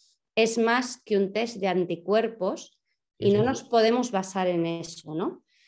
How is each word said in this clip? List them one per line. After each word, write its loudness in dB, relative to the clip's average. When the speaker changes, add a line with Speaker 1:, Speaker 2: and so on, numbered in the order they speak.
Speaker 1:
es 2
más 0
que -2
un 0
test -4
de -2
anticuerpos -2
y 4
Speaker 2:
Sí, 4
Speaker 1:
no 4
Speaker 2:
sí. 4
Speaker 1:
nos -2
podemos 2
basar -2
en 2
eso, -8
¿no? -4